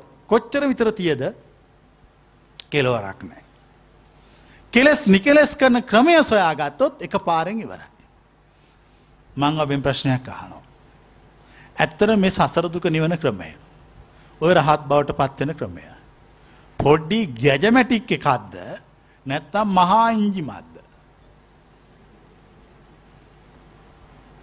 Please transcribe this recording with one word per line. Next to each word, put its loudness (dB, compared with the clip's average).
කොච්චර 0
විතර 0
තියද? -2
කෙලවරක් -4
නැහැ. -20
කෙලෙස් 4
නිකෙලෙස් 4
කරන 2
ක්‍රමය 4
සොයාගත්තොත් -2
එකපාරෙන් -4
ඉවරයි. -16
මං -2
ඔබෙන් -2
ප්‍රශ්නයක් -2
අහනවා. -18
ඇත්තට -2
මේ 2
සසර -2
දුක -6
නිවන -2
ක්‍රමය, -6
ඔය 2
රහත් 2
බවට 0
පත් -4
වෙන -6
ක්‍රමය, -12
පොඩි 2
ගැජමැටික් 0
එකක්ද -4
නැත්නම් -4
මහා 4
ඉංජිමක්ද? -4